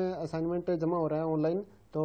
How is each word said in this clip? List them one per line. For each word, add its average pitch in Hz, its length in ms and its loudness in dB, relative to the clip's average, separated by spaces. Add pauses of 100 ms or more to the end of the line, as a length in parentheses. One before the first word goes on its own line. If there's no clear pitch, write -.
(200)
असाइनमेंट 165 500 -2
जमा 165 260 2
हो 160 100 2
रहा 151 120 0
है 165 60 0
ऑनलाइन, 160 400 2 (280)
तो 156 120 0